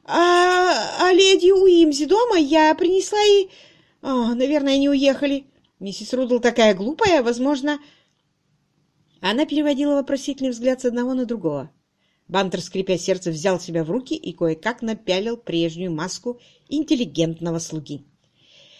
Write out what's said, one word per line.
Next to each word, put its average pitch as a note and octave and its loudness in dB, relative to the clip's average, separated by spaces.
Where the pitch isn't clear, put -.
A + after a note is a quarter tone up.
а, F4 2
а F#4 4
леди F#4+ 6
Уимзи E4+ 4
дома? G#4+ 2
Я D#4 4
принесла F#4 0
и, G4+ 4
а, B3 -2
наверное, C#4 0
они C#4 2
уехали. C#4 0
Миссис G3 -10
Рудл B3 0
такая A3+ 4
глупая, D4+ 2
возможно". C4 -2
Она A3 -2
переводила D4 0
вопросительный C#4 -4
взгляд B3 -2
с B3+ -6
одного B3 -2
на B3+ -2
другого. E3 -6
Бантер, F#3+ -2
скрипя F#3 -4
сердце, F#3 -4
взял E3 -2
себя E3 -4
в D3+ -8
руки B3+ -6
и - -10
кое-как E3 -4
напялил A3 -4
прежнюю E3+ -4
маску F#3 -8
интеллигентного E3 -4
слуги. D3+ -10